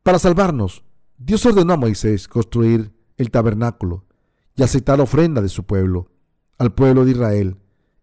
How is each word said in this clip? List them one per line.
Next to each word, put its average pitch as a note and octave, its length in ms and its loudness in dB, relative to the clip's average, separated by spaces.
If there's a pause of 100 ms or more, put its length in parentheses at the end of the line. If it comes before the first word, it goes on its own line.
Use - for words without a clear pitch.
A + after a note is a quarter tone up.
Para F#3 160 2
salvarnos, E3 680 -2 (320)
Dios G3 300 -2
ordenó F#3+ 260 4
a E3 60 0
Moisés G#2+ 500 -2
construir A2+ 640 0 (240)
el A#2+ 140 -4
tabernáculo A2 720 -4 (500)
y C3+ 80 -2
aceptar C#3 380 0
ofrenda D3 400 0
de G2 80 -2
su F#2 160 -10
pueblo. F#2+ 480 -4 (460)
Al B2 160 -2
pueblo C3 320 2
de C3 60 2
Israel, G#2 440 -2 (460)